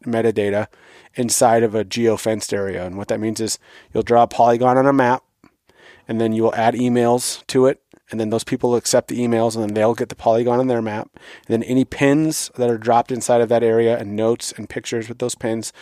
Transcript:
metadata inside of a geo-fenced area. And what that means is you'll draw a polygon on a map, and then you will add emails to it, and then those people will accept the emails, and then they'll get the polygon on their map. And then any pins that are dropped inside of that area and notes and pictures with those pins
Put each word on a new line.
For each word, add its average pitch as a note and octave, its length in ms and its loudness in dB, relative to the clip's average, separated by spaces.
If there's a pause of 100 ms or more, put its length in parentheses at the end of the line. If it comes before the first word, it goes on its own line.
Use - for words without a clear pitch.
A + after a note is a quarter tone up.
metadata G#2+ 600 0 (480)
inside A#2 480 2
of A2 140 0
a G#2+ 80 -2
geo-fenced A2 680 -2
area. G2 320 -4
And F2+ 140 -10
what G2+ 100 -10
that A2 120 -4
means A2 200 -4
is A2 180 -6 (360)
you'll A2+ 80 0
draw A#2 220 4
a A#2 40 2
polygon A#2+ 480 2
on C3 100 4
a C#3 60 4
map, C3 300 2 (880)
and A2+ 120 -2
then A2+ 120 0
you A2 100 0
will A2+ 140 2
add A2+ 180 2
emails A#2+ 720 0
to B2+ 200 2
it, C#3+ 140 0 (300)
and A2 80 -8
then A2 120 -4
those A2+ 120 -2
people B2+ 280 -2
will A#2+ 80 2
accept A#2+ 300 0
the - 120 -6
emails, A#2 340 0
and A2+ 80 -4
then G#2 120 -6
they'll A2 200 2
get A2+ 140 -4
the - 80 -16
polygon A#2+ 420 2
on C3 80 0
their A#2+ 140 0
map. A2 340 -8
And - 80 -20 (260)
then A2+ 160 -2
any B2+ 200 0
pins D3 720 0
that A#2+ 140 0
are A#2 80 -2
dropped A#2 340 0
inside A#2+ 300 2
of A2+ 80 -2
that A#2 120 2
area A2+ 360 2
and G#2 180 -10
notes A2 400 -2
and G#2+ 120 -12
pictures A#2 420 -8
with A#2+ 80 -14
those B2 160 -6
pins A2+ 480 -6